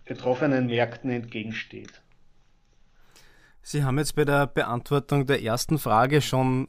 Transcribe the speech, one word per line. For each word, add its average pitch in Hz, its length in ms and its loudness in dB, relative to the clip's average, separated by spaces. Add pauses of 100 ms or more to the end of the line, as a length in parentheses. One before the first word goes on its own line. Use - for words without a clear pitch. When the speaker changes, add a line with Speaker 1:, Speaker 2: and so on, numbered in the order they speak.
Speaker 1:
betroffenen 127 640 0
Märkten 117 420 -2
entgegensteht. 110 920 -10 (1600)
Speaker 2:
Sie 143 240 -2
haben 131 120 2
jetzt 151 200 -2
bei 151 80 4
der 143 200 4
Beantwortung 135 800 0
der 135 160 0
ersten 127 360 -2
Frage 127 420 4
schon, 131 500 0